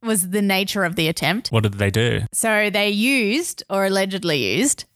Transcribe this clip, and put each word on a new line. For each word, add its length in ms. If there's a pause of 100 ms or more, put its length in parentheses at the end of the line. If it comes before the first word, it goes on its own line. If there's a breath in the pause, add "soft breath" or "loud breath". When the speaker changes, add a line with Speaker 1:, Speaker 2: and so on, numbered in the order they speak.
Speaker 1:
was 280
the 100
nature 420
of 140
the 100
attempt. 420
Speaker 2:
What 140
did 120
they 160
do? 320 (100)
Speaker 1:
So 380
they 180
used, 800
or 160
allegedly 720
used 260 (120)